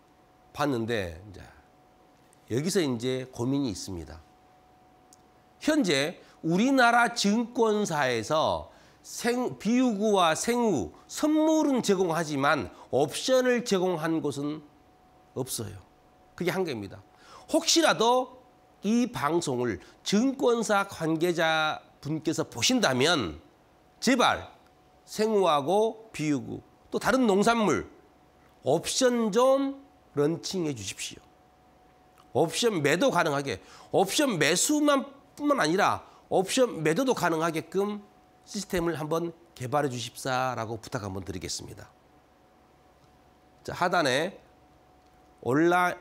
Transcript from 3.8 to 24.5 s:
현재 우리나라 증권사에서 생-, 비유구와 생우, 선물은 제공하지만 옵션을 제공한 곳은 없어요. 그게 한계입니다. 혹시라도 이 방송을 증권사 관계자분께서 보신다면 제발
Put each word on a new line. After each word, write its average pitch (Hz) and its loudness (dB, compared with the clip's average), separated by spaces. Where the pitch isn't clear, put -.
현재 180 0
우리나라 233 4
증권사에서 156 0
생-, 240 -4
비유구와 208 2
생우, 202 0
선물은 311 2
제공하지만 156 0
옵션을 247 0
제공한 170 0
곳은 147 -6
없어요. 107 -8
그게 175 -4
한계입니다. 113 -6
혹시라도 254 2
이 240 0
방송을 127 -2
증권사 233 0
관계자분께서 160 -2
보신다면 131 0
제발 180 2